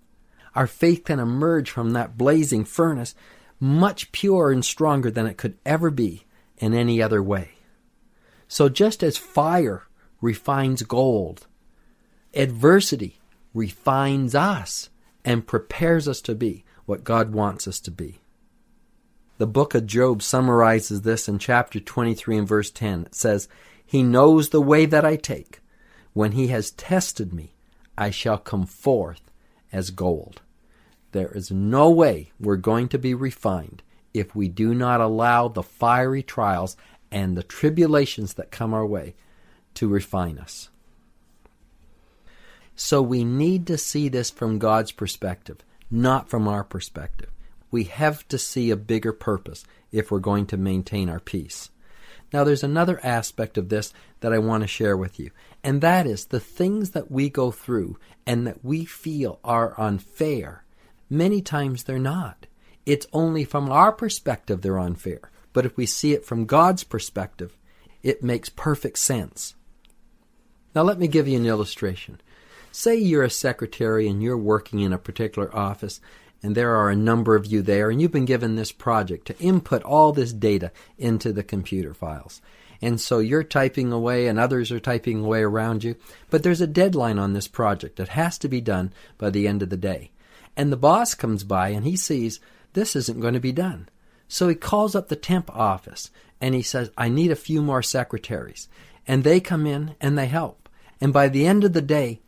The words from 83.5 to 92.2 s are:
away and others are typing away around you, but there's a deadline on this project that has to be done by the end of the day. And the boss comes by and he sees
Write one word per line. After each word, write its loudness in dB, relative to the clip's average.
away 0
and 0
others 0
are -6
typing -2
away 2
around 0
you, -4
but 2
there's 2
a 2
deadline 2
on 0
this -4
project -4
that -8
has -2
to -6
be -2
done -2
by -2
the 0
end 0
of -6
the -4
day. -6
And 0
the 0
boss 4
comes -2
by 0
and -4
he -2
sees -4